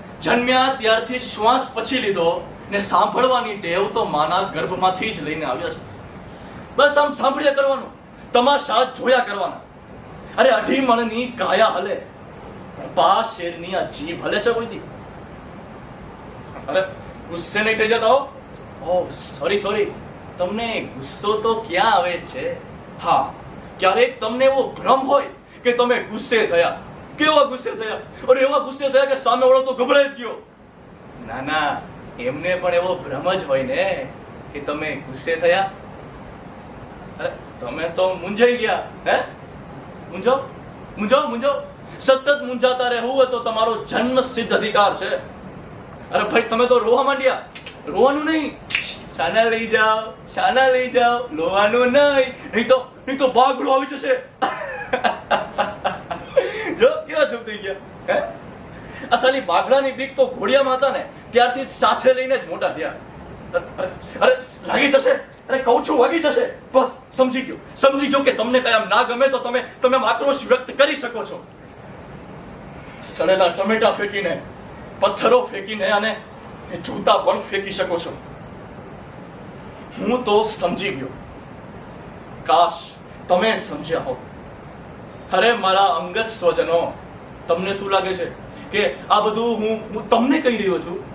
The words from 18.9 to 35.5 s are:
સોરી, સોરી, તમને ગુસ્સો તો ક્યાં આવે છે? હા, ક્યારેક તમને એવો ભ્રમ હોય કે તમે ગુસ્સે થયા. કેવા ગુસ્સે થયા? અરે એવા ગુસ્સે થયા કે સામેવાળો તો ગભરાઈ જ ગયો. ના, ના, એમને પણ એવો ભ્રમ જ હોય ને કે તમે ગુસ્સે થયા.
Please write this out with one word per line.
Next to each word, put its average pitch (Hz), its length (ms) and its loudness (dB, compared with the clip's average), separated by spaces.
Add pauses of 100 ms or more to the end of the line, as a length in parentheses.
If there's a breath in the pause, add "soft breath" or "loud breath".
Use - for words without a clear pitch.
સોરી, - 480 -2
સોરી, 202 340 0 (460)
તમને 208 560 -2
ગુસ્સો 139 380 -4
તો 220 220 2
ક્યાં 202 380 2
આવે 180 200 4
છે? 165 440 -6 (420)
હા, 165 320 2 (480)
ક્યારેક 220 420 4
તમને 240 240 0
એવો 269 180 4
ભ્રમ 226 440 2
હોય 277 200 4 (380 loud breath)
કે 240 80 4
તમે 240 300 2
ગુસ્સે 214 440 0
થયા. 170 320 2 (400)
કેવા 302 260 6
ગુસ્સે 254 260 -4
થયા? 214 280 -6 (300 loud breath)
અરે 262 120 6
એવા 277 180 4
ગુસ્સે 269 300 -2
થયા 262 160 6
કે 269 120 2
સામેવાળો 254 460 6
તો 262 100 -2
ગભરાઈ 277 320 6
જ 277 120 -4
ગયો. 220 200 -8 (880)
ના, 117 140 -10
ના, 147 400 -2 (380)
એમને 151 380 -2
પણ 175 180 0
એવો 175 200 2
ભ્રમ 151 380 -4
જ 185 120 -2
હોય 135 180 2
ને 147 460 -2 (440)
કે 147 80 -10
તમે 147 360 -4
ગુસ્સે - 400 -6
થયા. 180 340 4 (1500)